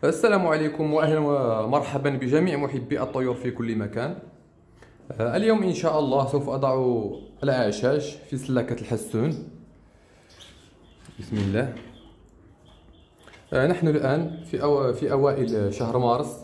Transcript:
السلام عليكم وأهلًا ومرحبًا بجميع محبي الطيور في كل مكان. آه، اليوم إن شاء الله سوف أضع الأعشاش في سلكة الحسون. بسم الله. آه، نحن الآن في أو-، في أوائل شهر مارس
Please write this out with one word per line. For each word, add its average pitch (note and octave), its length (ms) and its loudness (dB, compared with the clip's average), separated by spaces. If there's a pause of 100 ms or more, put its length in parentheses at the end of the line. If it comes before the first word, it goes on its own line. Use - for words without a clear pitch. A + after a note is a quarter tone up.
السلام F#3 420 4
عليكم D#3 480 0
وأهلًا D#3 240 4
ومرحبًا C#3 920 0
بجميع C#3 460 2
محبي C3+ 460 -2
الطيور B2+ 320 -2
في B2 160 -4
كل A2+ 260 -4
مكان. A2+ 420 -4 (1000)
آه، A#2 160 0
اليوم G#3+ 260 4
إن F#3 120 0
شاء D#3 240 0
الله C3+ 280 2
سوف C#3+ 220 0
أضع C3 540 2 (400)
الأعشاش B2+ 720 0
في - 220 -10
سلكة B2+ 360 -2
الحسون. A#2 760 -4 (1700)
بسم G#2+ 180 -8
الله. G#2 380 -2 (1800)
آه، C3 140 4
نحن F3 220 2
الآن D3+ 640 0
في A#2 120 -4
أو-، C#3 300 2
في A#2+ 200 -2
أوائل A#2 640 2
شهر A#2+ 240 -2
مارس B2 460 0